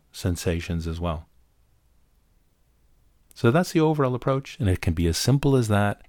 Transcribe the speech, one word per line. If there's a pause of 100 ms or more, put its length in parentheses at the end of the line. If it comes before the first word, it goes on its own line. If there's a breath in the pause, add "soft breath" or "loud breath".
(120)
sensations
as
well. (2000)
So
that's
the
overall
approach,
and
it
can
be
as
simple
as
that.